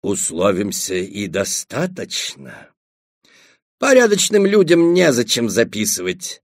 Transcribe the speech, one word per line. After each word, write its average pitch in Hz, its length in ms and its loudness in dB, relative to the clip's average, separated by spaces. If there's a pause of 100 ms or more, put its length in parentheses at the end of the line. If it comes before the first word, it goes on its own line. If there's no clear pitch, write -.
Условимся 95 920 -4
и 95 320 -8
достаточно. - 1400 -8 (1080)
Порядочным 208 680 4
людям 170 480 4
незачем 123 540 2
записывать. 95 960 -2